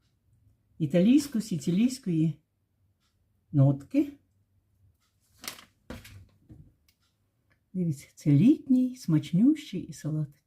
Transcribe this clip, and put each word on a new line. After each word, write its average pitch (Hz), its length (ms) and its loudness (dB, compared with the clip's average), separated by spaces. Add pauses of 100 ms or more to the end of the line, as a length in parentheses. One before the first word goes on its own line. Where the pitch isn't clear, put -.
(800)
італійської, 202 640 2
сицилійської 170 960 -2 (1120)
нотки. 147 600 0 (3500)
Дивіться, 170 420 -6
це - 160 -2
літній, 254 680 2
смачнющий 180 840 0
і - 120 -12
салат. 156 360 -8 (180)